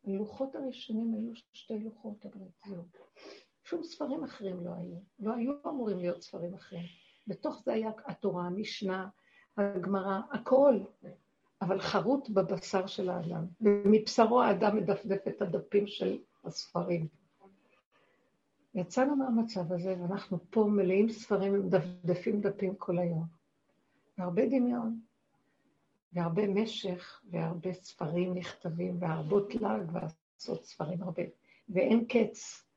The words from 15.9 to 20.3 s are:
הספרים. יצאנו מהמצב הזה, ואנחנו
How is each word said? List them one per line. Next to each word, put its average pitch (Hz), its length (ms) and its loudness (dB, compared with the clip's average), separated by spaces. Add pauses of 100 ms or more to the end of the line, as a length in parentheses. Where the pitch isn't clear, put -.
הספרים. 170 640 -2 (1700)
יצאנו 254 400 0
מהמצב 226 560 0
הזה, 180 300 -2
ואנחנו 180 360 -4 (120)